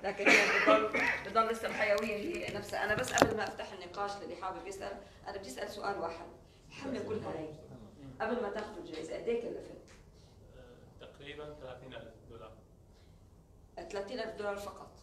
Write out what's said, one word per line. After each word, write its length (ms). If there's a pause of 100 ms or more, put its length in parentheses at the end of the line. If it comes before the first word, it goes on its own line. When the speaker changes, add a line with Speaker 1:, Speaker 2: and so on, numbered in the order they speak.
Speaker 1:
لكن 240
هي 180 (160)
بتضل، 380 (260)
بتضل 220
لسه 200
الحيوية 480
اللي 300
هي 80
نفسها. 300
أنا 100
بس 180
قبل 240
ما 120
أفتح 240
النقاش 380 (120)
للي 140
حابب 300
يسأل، 300 (320)
أنا 80
بدي 120
أسأل 220
سؤال 280
واحد. 280 (420)
الحملة 340
كلها 360
هي 100 (720)
قبل 220
ما 80
تاخذوا 340
الجائزة 300
قد 140
إيه 140
كلفت؟ 280 (1300)
Speaker 2:
تقريبا 600
ثلاثين 340
ألف 200 (160)
دولار. 220 (1400)
Speaker 1:
ثلاثين 300
ألف 160
دولار 200
فقط. 340 (120)